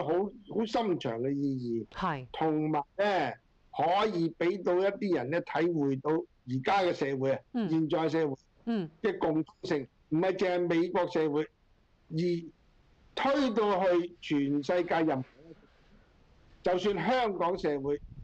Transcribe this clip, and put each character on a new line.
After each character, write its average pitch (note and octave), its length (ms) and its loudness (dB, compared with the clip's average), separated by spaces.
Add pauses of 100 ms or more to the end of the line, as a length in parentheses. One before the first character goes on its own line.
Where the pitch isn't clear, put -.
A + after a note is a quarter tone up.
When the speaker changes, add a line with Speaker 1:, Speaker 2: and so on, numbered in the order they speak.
Speaker 1:
好， - 520 -2
好 A3 120 0
深 A3 320 0
長 A#2 220 -4
嘅 C3 100 -2
意 B2+ 600 -2
義。 - 60 -18
Speaker 2:
係。 D3 360 -4
Speaker 1:
同 D#3 380 0
埋 D3+ 80 0 (180)
呢， F3+ 360 0 (440)
可 F#3 300 2
以 E3+ 320 0
畀 F3+ 240 0
到 F3+ 120 2
一 F#3 120 2
啲 G3 300 0
人 B2+ 140 -2
呢， E3+ 100 0
體 D#3+ 320 0
會 C#3 240 0
到 D3 160 -2
而 - 420 -4 (100)
家 F#3+ 180 4
嘅 F3 100 2
社 C#3 260 -2
會 C3+ 140 2
啊， C3 60 0 (160)
Speaker 2:
嗯。 A3 140 -2
Speaker 1:
現 D#3+ 200 2
在 D#3+ 200 2
社 D#3 200 2
會 C3+ 80 -4 (300)
Speaker 2:
嗯。 G#3 220 -2 (140)
Speaker 1:
嘅 G3 160 -2
共 D#3+ 240 0
通 - 120 -8 (100)
性， D3 220 -2 (240)
唔 D#3 80 0
係 F#3 140 2
淨 F#3 220 0
係 F3 140 0
美 E3+ 200 2
國 F3+ 200 0
社 D#3 220 0
會， D3 120 0 (680)
而 D#3+ 80 -4 (960)
推 C#4 400 2
到 G3+ 300 2
去 F3 360 2
全 C#3+ 420 0
世 F3+ 220 2
界 E3+ 180 -2
任 C#3 200 0
何 - 60 -10 (200)
一 E3 40 -18
個， - 1200 -10
就 F3+ 60 2
算 F#3 280 -2
香 A#3+ 300 0
港 F3 220 0
社 D3 220 -2
會 C#3+ 200 -2 (240)